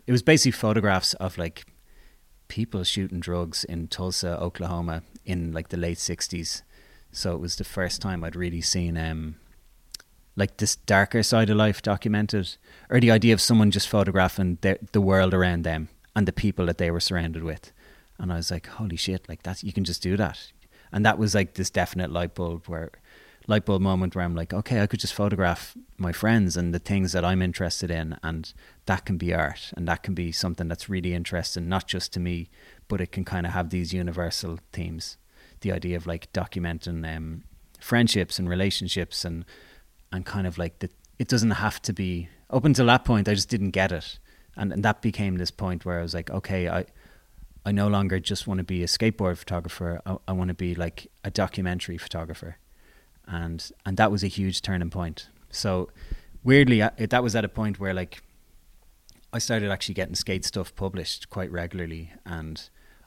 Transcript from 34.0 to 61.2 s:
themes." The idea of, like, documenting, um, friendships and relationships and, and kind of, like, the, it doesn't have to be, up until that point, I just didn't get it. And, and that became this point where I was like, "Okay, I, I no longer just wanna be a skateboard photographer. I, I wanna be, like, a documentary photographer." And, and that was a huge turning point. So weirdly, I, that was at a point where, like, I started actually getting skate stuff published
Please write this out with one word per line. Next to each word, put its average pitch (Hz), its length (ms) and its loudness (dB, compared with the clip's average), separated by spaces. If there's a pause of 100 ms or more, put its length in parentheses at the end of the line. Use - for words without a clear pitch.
themes." 85 460 -8 (440)
The 98 100 -2
idea 87 260 -2
of, 85 100 -10
like, 85 260 -8
documenting, 82 840 -4
um, 80 280 -10 (360)
friendships 113 600 2
and 90 100 0
relationships 92 760 -2
and, 85 220 -6 (680)
and 92 140 -4
kind 95 220 -2
of, 87 100 -6
like, 85 220 -6
the, 95 100 -6 (300)
it 113 80 -4
doesn't 113 240 4
have 104 320 0
to 110 100 -2
be, 87 360 -4 (200)
up 127 160 2
until 131 220 6
that 120 180 8
point, 107 240 4
I 104 60 4
just 98 140 0
didn't 98 220 0
get 95 200 2
it. - 260 -8 (380)
And, 98 180 -4
and 104 100 -2
that 107 200 2
became 98 340 0
this 87 140 -4
point 90 340 -4
where 87 140 -2
I - 20 -2
was 82 120 -6
like, 85 180 -6
"Okay, 95 360 -2
I, 85 180 -2 (800)
I 104 60 -2
no 101 160 4
longer 98 320 2
just - 280 -6
wanna 92 160 -2
be 90 180 -2
a 85 60 -2
skateboard 101 500 0
photographer. 85 680 -6
I, 92 120 -4 (100)
I 95 40 -2
wanna 90 220 0
be, 87 200 -4
like, 85 380 -6 (120)
a 101 60 -6
documentary 90 680 -2
photographer." 85 600 -10 (720)
And, 85 440 -6 (140)
and 95 120 -2
that 110 140 6
was 101 120 0
a 101 40 2
huge 95 340 -2
turning 87 280 -2
point. 85 400 -8 (200)
So 92 400 -2 (540)
weirdly, 127 380 8
I, 107 160 4
that 120 240 2
was 117 140 0
at 110 100 2
a - 40 -2
point 104 300 -2
where, 98 140 -2
like, 90 300 -6 (1080)
I 120 60 -4
started 107 300 0
actually 95 260 -4
getting 92 200 -4
skate 95 300 -2
stuff - 300 -6
published 92 540 -6